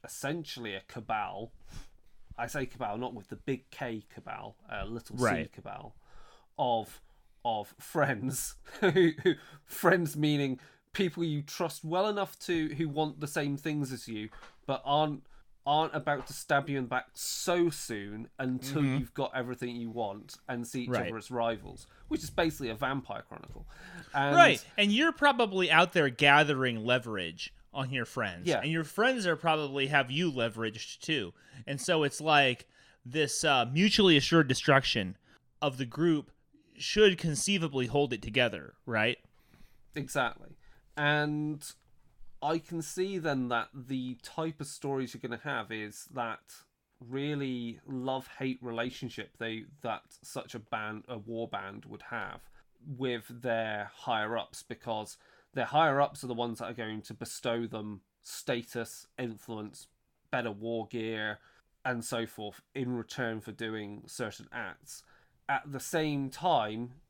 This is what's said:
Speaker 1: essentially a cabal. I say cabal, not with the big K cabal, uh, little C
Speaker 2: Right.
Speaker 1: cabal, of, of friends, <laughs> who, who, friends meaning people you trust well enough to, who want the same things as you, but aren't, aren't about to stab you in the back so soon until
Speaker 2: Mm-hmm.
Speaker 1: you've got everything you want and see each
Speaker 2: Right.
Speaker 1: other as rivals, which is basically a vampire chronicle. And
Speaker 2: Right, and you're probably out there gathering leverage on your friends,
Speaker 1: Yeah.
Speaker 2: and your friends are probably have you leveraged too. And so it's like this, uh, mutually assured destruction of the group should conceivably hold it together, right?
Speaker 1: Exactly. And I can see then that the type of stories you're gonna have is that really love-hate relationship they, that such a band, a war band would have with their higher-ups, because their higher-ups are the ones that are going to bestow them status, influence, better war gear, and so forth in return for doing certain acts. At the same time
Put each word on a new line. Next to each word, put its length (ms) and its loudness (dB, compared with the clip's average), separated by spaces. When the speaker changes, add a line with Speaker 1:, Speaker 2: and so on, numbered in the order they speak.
Speaker 1:
essentially 720 -6
a 140 -8
cabal. 640 -6
I 80 -2
say 180 -6
cabal, 340 -6
not 160 -4
with 140 -14
the 80 -10
big 340 -6
K 380 -8
cabal, 480 -12
uh, 140 -6
little 320 -10
C 60 2
Speaker 2:
Right. 280 2
Speaker 1:
cabal, 420 -14
of, 420 0
of 340 -2
friends, 760 -2
<laughs> 120 -14
who, 320 6
who, 120 6
friends 520 4
meaning 420 2
people 300 0
you 200 0
trust 420 -4
well 240 2
enough 320 -2
to, 360 0
who 120 0
want 320 -2
the 60 -4
same 300 -2
things 360 -2
as 160 -10
you, 200 -6
but 180 -2
aren't, 380 2
aren't 280 2
about 320 0
to 60 -14
stab 360 0
you 100 0
in 60 -2
the 40 -8
back 260 -2
so 560 2
soon 580 -8
until 440 -2
Speaker 2:
Mm-hmm. 160 4
Speaker 1:
you've 160 -4
got 220 -2
everything 400 -4
you 140 -6
want 460 -6
and 180 -4
see 180 -6
each 40 -6
Speaker 2:
Right. 200 0
Speaker 1:
other 100 -6
as 120 -12
rivals, 560 -2
which 160 -2
is 60 -8
basically 400 0
a 40 -6
vampire 540 -4
chronicle. 380 -14
And 200 2
Speaker 2:
Right, 300 8
and 120 6
you're 220 4
probably 580 4
out 220 8
there 160 6
gathering 760 6
leverage 680 0
on 180 -4
your 140 -2
friends, 400 -4
Speaker 1:
Yeah. 140 2
Speaker 2:
and 120 -2
your 120 0
friends 420 0
are 100 2
probably 520 0
have 220 4
you 220 0
leveraged 680 -4
too. 340 -2
And 140 -6
so 220 2
it's 180 0
like 460 6
this, 400 0
uh, 260 6
mutually 460 8
assured 320 8
destruction 680 2
of 160 0
the 80 -4
group 460 0
should 400 6
conceivably 680 0
hold 280 4
it 80 -6
together, 520 0
right? 320 2
Speaker 1:
Exactly. 600 -4
And 680 2
I 160 2
can 240 -6
see 360 -2
then 300 0
that 260 0
the 480 -6
type 380 -6
of 60 -8
stories 460 -4
you're 80 -12
gonna 240 -6
have 280 -4
is 420 -8
that 260 -4
really 840 -4
love-hate 760 -4
relationship 760 -6
they, 260 -6
that 200 -4
such 320 -10
a 40 -10
band, 500 -8
a 100 -10
war 300 -8
band 360 -8
would 260 -16
have 300 -8
with 460 -6
their 520 -2
higher-ups, 680 -4
because 540 -8
their 100 -2
higher-ups 580 2
are 60 -8
the 60 -4
ones 240 -2
that 120 -8
are 40 -12
going 280 -6
to 120 -14
bestow 520 -4
them 340 -8
status, 840 -6
influence, 720 -8
better 220 -2
war 360 -4
gear, 500 -4
and 200 -2
so 220 -2
forth 340 -12
in 220 -2
return 440 -4
for 120 -12
doing 540 -6
certain 460 -8
acts. 500 -10
At 240 -2
the 80 -6
same 500 0
time 600 0